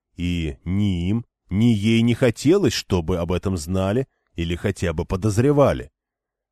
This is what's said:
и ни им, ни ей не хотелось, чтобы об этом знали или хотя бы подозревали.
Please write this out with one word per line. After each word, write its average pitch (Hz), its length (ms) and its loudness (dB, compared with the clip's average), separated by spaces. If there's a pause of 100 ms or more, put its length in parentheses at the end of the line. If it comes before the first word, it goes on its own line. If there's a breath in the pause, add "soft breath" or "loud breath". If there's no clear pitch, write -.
(160)
и 87 480 -4
ни 92 440 -2
им, 113 180 -2 (240)
ни 107 160 2
ей 113 360 2
не 117 120 4
хотелось, 135 580 2
чтобы 90 460 -2
об 85 140 -2
этом 92 240 -2
знали 95 500 -2 (280)
или 85 200 -4
хотя 95 380 -4
бы 80 120 -4
подозревали. 107 880 0 (600)